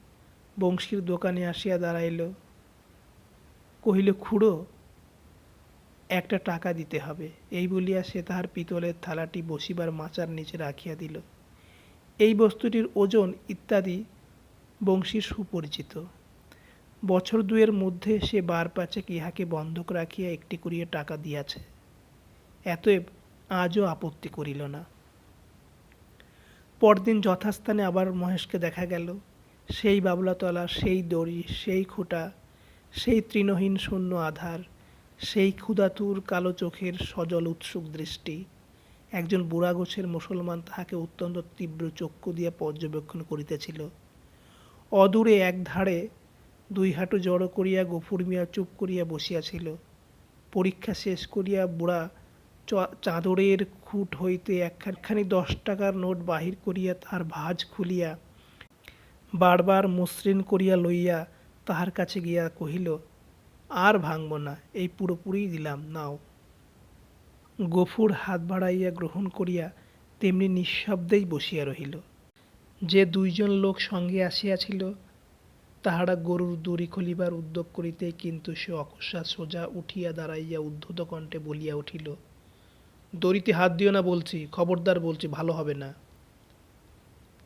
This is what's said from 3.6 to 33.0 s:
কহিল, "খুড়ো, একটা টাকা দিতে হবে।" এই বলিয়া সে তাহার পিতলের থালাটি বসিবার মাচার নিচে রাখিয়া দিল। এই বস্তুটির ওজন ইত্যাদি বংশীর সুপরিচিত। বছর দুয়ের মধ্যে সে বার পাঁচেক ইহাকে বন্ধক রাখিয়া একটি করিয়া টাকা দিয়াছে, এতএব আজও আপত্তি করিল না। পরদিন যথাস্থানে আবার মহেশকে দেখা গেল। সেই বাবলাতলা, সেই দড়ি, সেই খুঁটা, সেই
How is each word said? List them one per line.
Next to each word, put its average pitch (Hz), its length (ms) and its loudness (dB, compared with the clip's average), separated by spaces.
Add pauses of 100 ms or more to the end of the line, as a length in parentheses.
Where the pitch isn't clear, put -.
কহিল, 196 320 6
"খুড়ো, 196 520 2 (1400)
একটা 185 280 0
টাকা 175 360 -2
দিতে 151 260 -6
হবে।" 156 300 -10 (220)
এই 180 160 -2
বলিয়া 185 360 0
সে 185 200 -8
তাহার 180 240 -4
পিতলের 170 540 -4
থালাটি 165 400 -6
বসিবার 165 500 -4
মাচার 160 380 -6
নিচে 160 280 -10
রাখিয়া 156 380 -8
দিল। 156 240 -10 (1000)
এই 220 140 10
বস্তুটির 220 600 4
ওজন 202 380 4 (160)
ইত্যাদি 190 540 0 (840)
বংশীর 190 360 2
সুপরিচিত। 170 840 -8 (1000)
বছর 185 360 4
দুয়ের 220 300 6
মধ্যে 190 480 0
সে 202 220 0
বার 170 280 0
পাঁচেক 185 420 -4
ইহাকে 170 340 -4
বন্ধক 165 460 -6
রাখিয়া 175 400 -4
একটি 165 260 -8
করিয়া 170 280 -6
টাকা 156 320 -6
দিয়াছে, 147 420 -8 (1040)
এতএব 175 400 2 (460)
আজও 185 360 2
আপত্তি 156 440 -6
করিল 147 380 -8
না। 147 180 -12 (1900)
পরদিন 214 420 6
যথাস্থানে 208 600 0
আবার 185 300 2
মহেশকে 180 460 -2
দেখা 170 260 -4
গেল। 175 340 -6 (520)
সেই 202 300 4
বাবলাতলা, 180 680 0
সেই 185 340 0
দড়ি, 170 460 -2
সেই 190 360 -2
খুঁটা, 175 480 -6 (600)
সেই 226 280 4